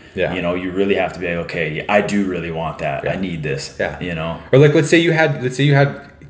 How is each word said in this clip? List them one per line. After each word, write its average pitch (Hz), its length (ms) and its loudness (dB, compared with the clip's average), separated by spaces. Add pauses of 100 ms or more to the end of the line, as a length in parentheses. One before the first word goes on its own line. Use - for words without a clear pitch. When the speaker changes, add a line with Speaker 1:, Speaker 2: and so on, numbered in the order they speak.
(140)
Speaker 1:
Yeah. 87 200 -2
Speaker 2:
You 92 80 -4
know, 87 120 -2
you 92 180 -4
really 98 240 0
have 87 160 0
to 87 80 -12
be 90 80 -6
like, 85 80 -2 (100)
"Okay, 78 420 -4
I 104 120 4
do 101 240 0
really 85 260 -4
want 82 280 -6
that. 69 300 -4
I 71 60 0
Speaker 1:
Yeah. 92 60 -6
Speaker 2:
need 85 240 -4
this," 69 340 -6
Speaker 1:
Yeah. 80 220 -4
Speaker 2:
you 85 140 -6
know? 80 240 -6 (120)
Speaker 1:
Or, 135 80 8
like, 147 160 8
let's 156 140 2
say 170 100 6
you 170 140 4
had, 156 300 2
let's 127 140 -4
say 139 80 0
you 143 100 4
had 139 260 2 (300)